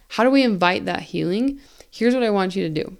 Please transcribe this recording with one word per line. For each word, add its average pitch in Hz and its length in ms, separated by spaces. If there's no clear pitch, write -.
How - 160
do 254 60
we 269 120
invite 185 440
that 175 160
healing? 196 580
Here's 240 240
what 262 80
I 226 80
want 185 260
you 190 60
to 156 200
do, - 180